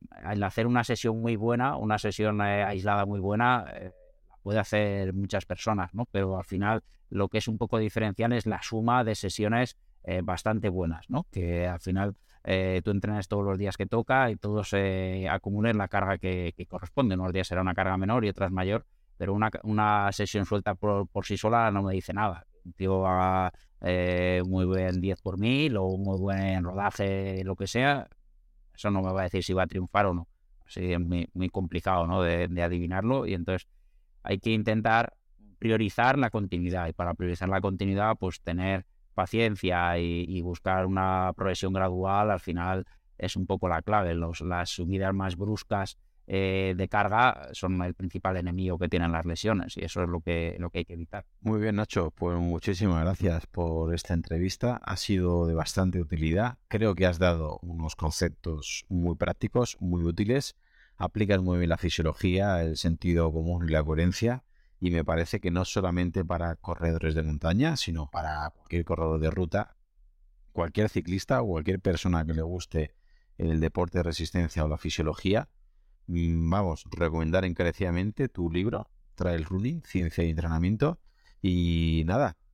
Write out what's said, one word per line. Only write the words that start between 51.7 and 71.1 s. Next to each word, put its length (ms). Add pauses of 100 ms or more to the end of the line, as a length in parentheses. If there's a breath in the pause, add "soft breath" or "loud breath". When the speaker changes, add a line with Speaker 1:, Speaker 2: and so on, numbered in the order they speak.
Speaker 2:
Nacho, 360
pues 280
muchísimas 640
gracias 440
por 460
esta 200
entrevista, 720
ha 120
sido 520
de 60
bastante 460
utilidad. 580 (120)
Creo 260
que 100
has 140
dado 420
unos 340
conceptos 920
muy 280
prácticos, 640
muy 220
útiles, 520 (400 soft breath)
aplicas 460
muy 160
bien 120
la 80
fisiología, 840
el 160
sentido 540
común 360
y 40
la 120
coherencia, 600 (360)
y 120
me 120
parece 360
que 120
no 140
solamente 580
para 320
corredores 600
de 80
montaña, 520
sino 340
para 420
cualquier 340
corredor 340
de 100
ruta, 460 (800)
cualquier 360
ciclista 520